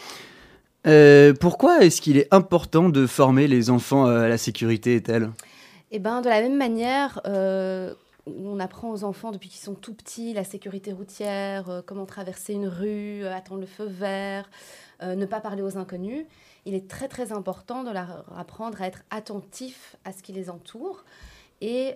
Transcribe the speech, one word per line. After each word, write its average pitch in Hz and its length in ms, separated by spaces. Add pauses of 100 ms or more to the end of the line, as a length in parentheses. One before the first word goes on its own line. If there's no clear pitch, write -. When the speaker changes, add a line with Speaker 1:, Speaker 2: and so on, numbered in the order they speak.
(880)
Speaker 1:
Euh, 143 520
pourquoi 262 460
est-ce 160 160
qu'il 139 160
est 139 160
important 180 560
de 139 160
former 135 420
les 123 220
enfants, 127 380
euh, 117 160
à 113 40
la 113 120
sécurité, 117 560
Ethel ? 113 340 (640)
Speaker 2:
Eh 214 80
ben, 226 220
de 240 60
la 220 140
même 262 160
manière, 254 720
euh, 190 640 (320)
on 196 340
apprend 190 320
aux 208 120
enfants 208 280
depuis 190 180
qu'ils - 120
sont 202 140
tout 226 180
petits 226 400
la 202 100
sécurité 196 480
routière, 196 800
euh, 180 160
comment 196 200
traverser 190 480
une 202 140
rue, 208 560
euh, 190 100
attendre 190 280
le 190 60
feu 208 180
vert, 196 640 (540)
euh, 185 120
ne 196 100
pas 208 140
parler 202 220
aux 196 160
inconnus. 190 480 (400)
Il 202 80
est 190 160
très, 269 180
très 247 240
important 214 520
de 247 80
leur 180 340 (100)
apprendre 202 460
à 185 60
être 185 220
attentifs 214 960
à 190 80
ce - 120
qui 196 100
les 185 160
entoure 226 560 (560)
et, 254 340